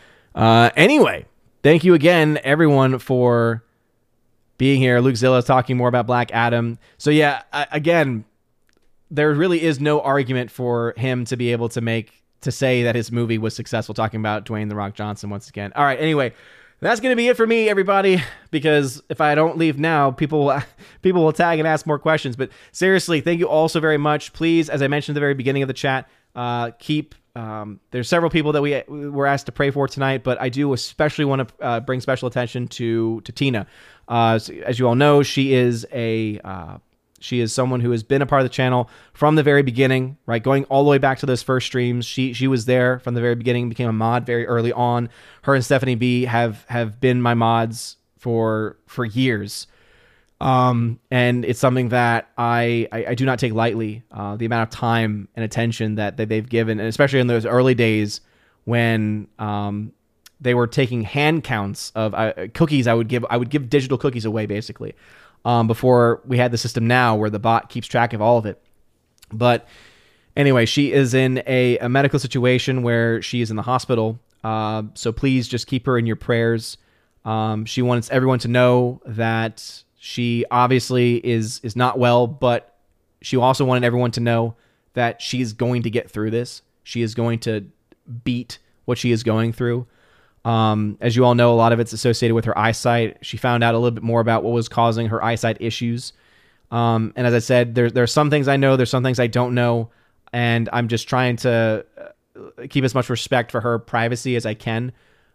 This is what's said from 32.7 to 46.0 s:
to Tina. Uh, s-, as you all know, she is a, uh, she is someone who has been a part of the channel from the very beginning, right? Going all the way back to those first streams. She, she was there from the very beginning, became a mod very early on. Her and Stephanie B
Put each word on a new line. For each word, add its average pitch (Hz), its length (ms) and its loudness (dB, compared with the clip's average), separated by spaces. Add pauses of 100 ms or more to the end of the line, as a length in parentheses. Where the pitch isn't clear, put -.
to - 100 -16
Tina. 120 340 -2 (420)
Uh, 117 260 2
s-, 113 160 -2
as 117 280 -6
you 127 100 2
all 117 80 4
know, 143 260 6
she 135 320 0
is 120 380 2
a, 113 520 -4
uh, 90 340 -14 (400)
she 123 220 -4
is 113 140 -2
someone 127 260 0
who 120 120 0
has 117 100 -2
been 139 180 0
a 139 60 0
part 135 160 2
of - 20 2
the 123 80 -2
channel 127 380 0 (240)
from 151 220 2
the 156 60 6
very 143 200 6
beginning, 131 640 0
right? 117 160 -2
Going 135 220 2
all 135 200 2
the 147 60 4
way 139 80 6
back 135 220 0
to 143 60 -6
those 127 160 0
first 127 240 -2
streams. 123 380 -2
She, 131 300 -4
she 120 120 -2
was 127 200 0
there 127 320 2
from 123 160 -6
the 120 80 -2
very 120 120 2
beginning, 120 360 -2
became 120 180 -4
a 113 40 0
mod 113 340 0
very 120 200 -2
early 117 260 0
on. 120 360 0 (340)
Her 139 120 2
and 131 100 0
Stephanie 127 300 0
B 123 320 0